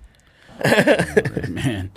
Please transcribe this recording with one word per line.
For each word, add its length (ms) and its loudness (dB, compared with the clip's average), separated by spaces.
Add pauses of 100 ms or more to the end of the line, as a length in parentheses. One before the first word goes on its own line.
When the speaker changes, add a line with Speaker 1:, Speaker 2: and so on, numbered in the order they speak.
(640)
Speaker 1:
copping? 840 2
Speaker 2:
be? 40 -8
<laughs> 0 -
Man. 460 -6